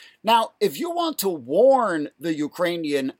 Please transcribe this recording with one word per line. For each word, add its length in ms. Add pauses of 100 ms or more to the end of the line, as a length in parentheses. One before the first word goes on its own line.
(240)
Now, 360
if 200
you 100
want 300
to 100
warn 800 (100)
the 140
Ukrainian 880